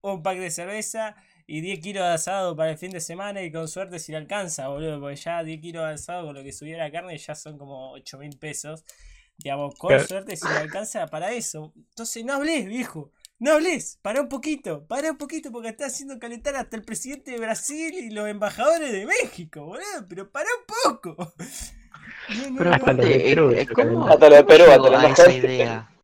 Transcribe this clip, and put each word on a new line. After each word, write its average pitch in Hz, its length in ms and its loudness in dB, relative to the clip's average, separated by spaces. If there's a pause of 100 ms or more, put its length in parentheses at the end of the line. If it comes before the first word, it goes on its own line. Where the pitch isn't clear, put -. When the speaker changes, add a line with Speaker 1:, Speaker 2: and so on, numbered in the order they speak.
Speaker 1:
un 196 200 -8
pack 185 160 -4
de 185 120 -10
cerveza 208 640 -10 (300)
y 156 160 -12
diez 180 180 -10
kilos 190 240 -8
de 175 80 -2
asado 175 440 -6
para 160 160 -4
el 156 60 -12
fin 185 140 -16
de 175 80 -14
semana 196 420 -12
y 170 80 -12
con 160 180 -10
suerte 180 300 -14
si 151 140 -16
le 156 60 -10
alcanza, 156 500 -10
boludo, 147 320 -10
porque 143 160 -14
ya 170 260 -10
diez 160 180 -14
kilos 165 260 -12
de 156 80 -10
asado 175 320 -14
con 147 100 -16
lo 135 80 -20
que 139 80 -18
subió 156 260 -18
la 151 140 -10
carne 170 260 -14
ya 151 160 -16
son 151 240 -20
como 135 340 -18
ocho 139 260 -20
mil 147 200 -20
pesos, 151 460 -14 (540)
digamos, 143 380 -10
con - 140 -10
Speaker 2:
Claro. 135 160 2
Speaker 1:
suerte 190 300 -12
si 160 100 -10
le 151 120 -4
alcanza 185 480 -10
para 165 260 -10
eso. 160 440 -12
Entonces 226 480 -16
no 269 100 -8
hables, 285 320 -4
viejo, 196 440 -10 (300)
no 277 120 0
hables, 311 480 -2
pará 233 200 -6
un 277 80 -6
poquito, 269 580 -10
pará 285 240 -6
un 285 80 -10
poquito 294 320 -14
porque 233 200 -14
estás 247 240 -12
haciendo 277 260 -14
calentar 240 340 -10
hasta 247 220 -10
el 214 80 -16
presidente 254 480 -14
de 240 80 -10
Brasil 294 540 -8
y 240 160 -14
los 208 180 -10
embajadores 233 640 -2
de 196 140 -8
México, 175 580 -6
boludo, 277 440 -14
pero 190 220 -16
pará 311 180 -8 (120)
un 440 320 -4 (100)
poco. 170 320 -14 (960)
No, 247 220 -10
no, 254 80 -8
Speaker 3:
Pero 262 120 2
Speaker 1:
no. - 60 4
Speaker 3:
aparte, - 160 2
Speaker 2:
Hasta - 0 - (100)
los 120 60 2
de 131 80 4
Speaker 3:
eh, 127 60 2 (120)
Speaker 2:
Perú 151 160 4
Speaker 3:
eh, 120 160 0
Speaker 2:
se - 80 -
Speaker 3:
¿cómo, - 20 2
Speaker 2:
calentaron. 117 360 2
Speaker 4:
Hasta 151 160 10
lo 147 80 12
de - 80 12
Speaker 3:
cómo - 40 0
Speaker 4:
Perú, 165 220 12
Speaker 3:
llegó - 20 12
Speaker 4:
hasta 131 180 10
los 131 40 6
Speaker 3:
a - 20 6
esa - 100 6
Speaker 4:
embajadores 127 360 8
de 127 120 0
Speaker 3:
idea? 117 360 -4 (140)